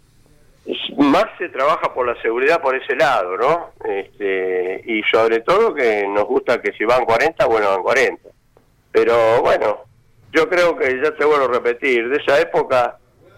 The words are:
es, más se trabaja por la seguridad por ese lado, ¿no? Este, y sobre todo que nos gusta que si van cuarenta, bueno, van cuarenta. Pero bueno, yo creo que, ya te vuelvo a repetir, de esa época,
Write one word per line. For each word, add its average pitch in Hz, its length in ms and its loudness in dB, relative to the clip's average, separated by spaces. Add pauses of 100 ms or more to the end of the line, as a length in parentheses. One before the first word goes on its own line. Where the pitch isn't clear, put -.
(680)
es, - 320 -8
más 143 280 4 (120)
se - 120 -8
trabaja 147 440 -2
por 127 120 -4
la 117 140 -4
seguridad 131 400 0
por 131 140 -2
ese 131 220 -6
lado, 113 400 0
¿no? 151 340 -2 (180)
Este, 95 960 -4
y 110 180 -4
sobre 113 360 2
todo 202 320 0
que 107 360 0
nos 104 160 0
gusta - 360 -2
que 101 120 -4
si - 120 -6
van 123 200 2
cuarenta, 113 420 0
bueno, 110 220 2
van 95 140 0
cuarenta. 117 480 0 (600)
Pero 117 520 4
bueno, 113 420 0 (480)
yo 160 160 2
creo 175 280 2
que, 131 260 -2
ya 151 120 0
te 143 100 -2
vuelvo 147 200 4
a 123 40 2
repetir, 120 600 0
de 139 80 0
esa 139 240 2
época, 135 580 0 (400)